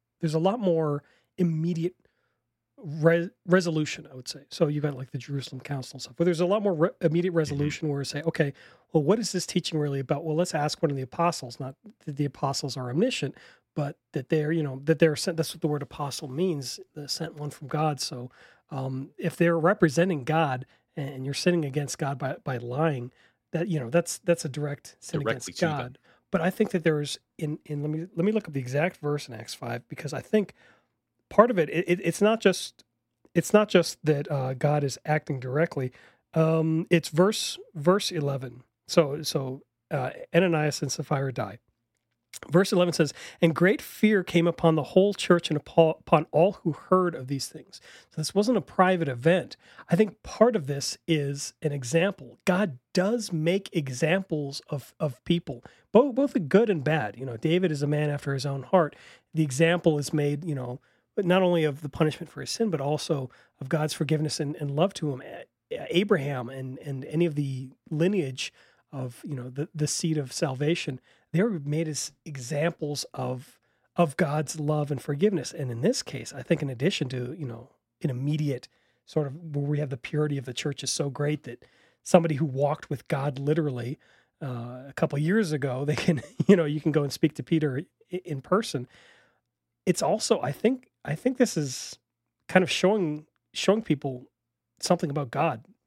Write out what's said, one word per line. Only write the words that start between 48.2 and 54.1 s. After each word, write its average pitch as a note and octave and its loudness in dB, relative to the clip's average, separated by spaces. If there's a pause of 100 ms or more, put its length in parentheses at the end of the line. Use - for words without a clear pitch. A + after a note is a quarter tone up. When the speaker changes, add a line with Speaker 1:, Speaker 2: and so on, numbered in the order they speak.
Speaker 1:
this - -6
wasn't G#3 4
a - 0
private F3+ 2
event. C#3 2 (320)
I - 4
think G3+ 2
part A3+ 4
of D3+ -2
this C#3 -6
is C#3+ -2
an D3+ 0
example. D3 -2
God F3+ 0 (140)
does G#3 0
make E3+ 0
examples D3+ -2